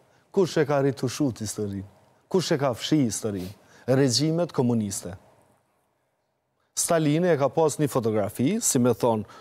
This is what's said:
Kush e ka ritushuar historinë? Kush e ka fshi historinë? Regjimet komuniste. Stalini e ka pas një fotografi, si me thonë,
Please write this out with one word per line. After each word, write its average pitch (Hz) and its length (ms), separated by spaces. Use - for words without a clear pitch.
Kush 190 260
e 156 80
ka 143 160
ritushuar 135 520
historinë? 101 480
Kush 185 200
e 160 80
ka 135 140
fshi 156 300
historinë? 101 480
Regjimet 139 640
komuniste. 110 640
Stalini 160 540
e 160 60
ka 135 120
pas 160 280
një 151 100
fotografi, 117 680
si 147 220
me 123 120
thonë, 110 320